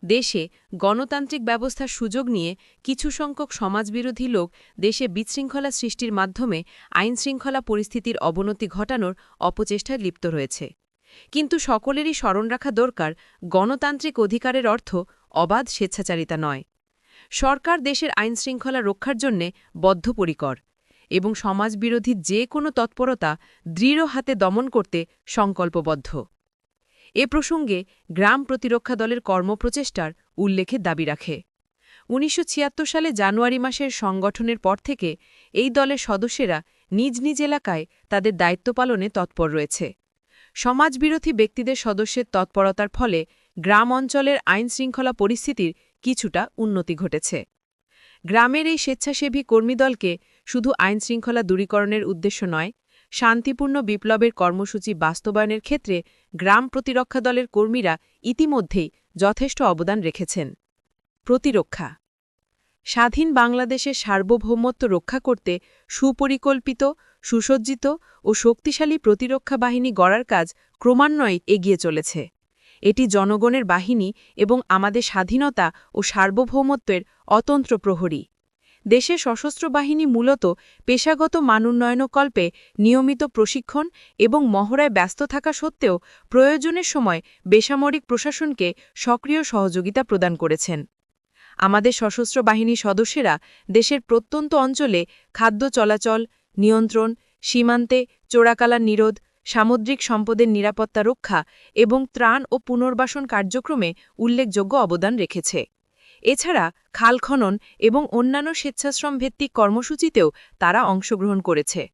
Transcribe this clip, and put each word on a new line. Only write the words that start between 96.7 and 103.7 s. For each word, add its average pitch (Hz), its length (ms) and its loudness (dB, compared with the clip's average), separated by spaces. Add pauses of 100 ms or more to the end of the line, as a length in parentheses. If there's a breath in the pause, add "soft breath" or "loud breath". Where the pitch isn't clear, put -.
সীমান্তে 240 560 2 (300)
চোরাকালান 233 540 4
নিরোধ, 214 320 2 (320)
সামুদ্রিক 233 560 2
সম্পদের 226 460 2
নিরাপত্তা 214 540 0
রক্ষা 208 380 0 (360 soft breath)
এবং 233 240 4 (120)
ত্রাণ 240 280 2 (100)
ও 240 80 0
পুনর্বাসন 247 680 -2
কার্যক্রমে 214 640 -2 (280 soft breath)